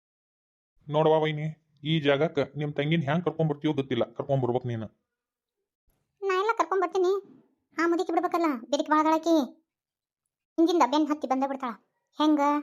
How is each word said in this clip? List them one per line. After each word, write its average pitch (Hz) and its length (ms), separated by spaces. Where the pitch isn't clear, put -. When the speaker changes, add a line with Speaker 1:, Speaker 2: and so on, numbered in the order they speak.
Speaker 1:
ನೋಡವ್ವ 156 260
ವೈನಿ, 156 280
ಈ 160 160
ಜಾಗಕ್ಕ 147 400
ನಿಮ್ 147 180
ತಂಗಿನ 156 280
ಹ್ಯಾಂಗ್ 151 240
ಕರ್ಕೊಂಡ್ 156 260
ಬರ್ತೀಯೋ 151 220
ಗೊತ್ತಿಲ್ಲ, 131 300
ಕರ್ಕೊಂಡ್ 135 400
ಬರ್ಬೇಕು 123 240
ನೀನು. 113 180
Speaker 2:
ನಾ 392 140
ಎಲ್ಲ 403 220
ಕರ್ಕೊಂಡ್ 370 260
ಬರ್ತೀನಿ. 359 280
ಆ 339 40
ಮುದುಕಿ 339 240
ಬಿಡ್ಬೇಕಲ್ಲ, 339 340
ಬೆರಿಕ್ 302 200
ಬಾಳಗಳಾಕಿ. 320 480
ಹಿಂದಿಂದ 339 340
ಬೆನ್ 302 160
ಹತ್ತಿ 302 200
ಬಂದೇ 262 200
ಬಿಡ್ತಾಳ. 262 260
ಹೆಂಗ? 302 220